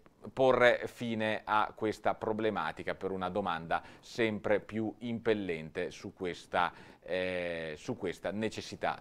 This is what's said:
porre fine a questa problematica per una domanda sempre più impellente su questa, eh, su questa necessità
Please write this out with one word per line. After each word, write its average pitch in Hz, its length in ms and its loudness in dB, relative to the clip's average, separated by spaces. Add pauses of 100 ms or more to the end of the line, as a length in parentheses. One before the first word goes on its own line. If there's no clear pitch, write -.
(320)
porre 123 540 8
fine 110 580 -2
a 107 300 2
questa 104 400 0
problematica 98 800 -2
per 95 160 -4
una 92 200 -2
domanda 85 520 -2 (180)
sempre 107 600 0
più 107 380 -4
impellente 92 920 -2
su - 220 -12
questa, 87 600 -2 (280)
eh, 87 760 -2
su 120 200 -6
questa 92 340 -4
necessità 98 720 -4